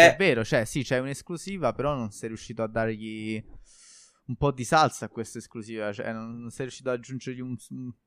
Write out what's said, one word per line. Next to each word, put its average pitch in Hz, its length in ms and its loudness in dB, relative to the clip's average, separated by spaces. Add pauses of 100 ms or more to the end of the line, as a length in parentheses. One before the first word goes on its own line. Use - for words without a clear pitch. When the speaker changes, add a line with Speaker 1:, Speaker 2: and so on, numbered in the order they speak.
Speaker 1:
Eh. 160 80 10
Speaker 2:
è - 40 -2
vero, 139 260 4
cioè, 117 220 2
sì, 143 160 -2
c'è 127 160 0
un'esclusiva, 151 760 -4
però 143 200 0
non 117 160 -4
sei 113 200 -10
riuscito 113 340 -6
a 110 40 -2
dargli 110 720 -4 (840)
un - 120 -6
po' 143 140 4
di 127 120 -4
salsa 151 420 4
a - 40 -6
questa - 280 -8
esclusiva, 110 560 -8
cioè, 113 200 -6
non, 113 260 -10
non 117 100 -12
sei 135 160 -8
riuscito 131 240 -8
ad 123 80 0
aggiungergli 127 440 -8
un, 127 140 -6 (140)
un, 127 220 -10 (160)